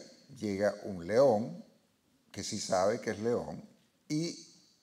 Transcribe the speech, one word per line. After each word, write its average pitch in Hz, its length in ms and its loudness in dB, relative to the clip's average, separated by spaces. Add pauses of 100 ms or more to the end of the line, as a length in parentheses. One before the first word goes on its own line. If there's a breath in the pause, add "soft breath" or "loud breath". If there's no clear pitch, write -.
(380)
llega 101 460 0
un 90 240 -8
león, 127 580 4 (680)
que 98 120 -10
sí 104 160 -6
sabe 98 420 2
que - 80 -4
es 98 100 -2
león, 107 480 -2 (400)
y 156 400 -4 (360)